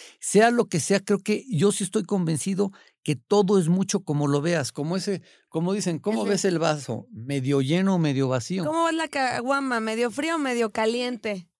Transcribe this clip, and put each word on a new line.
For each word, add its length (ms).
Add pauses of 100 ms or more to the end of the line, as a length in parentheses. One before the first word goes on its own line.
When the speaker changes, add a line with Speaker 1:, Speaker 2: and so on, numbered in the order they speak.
(220)
Speaker 1:
sea 280
lo 180
que 120
sea, 220
creo 180
que 300
yo 240
sí 100
estoy 200
convencido 680 (320)
que 140
todo 420
es 80
mucho 340
como 260
lo 140
veas, 300
como 240
ese, 260 (280)
como 240
dicen, 260
"¿Cómo 220
Speaker 2:
Ese 80
Speaker 1:
ves 160
el 140
vaso? 520
¿Medio 500
lleno 340
o 40
medio 300
vacío?". 360
Speaker 2:
¿Cómo 200
ves 100
la 140
caguama? 720
¿Medio 280
frío 260
o 40
medio 320
caliente? 760 (100)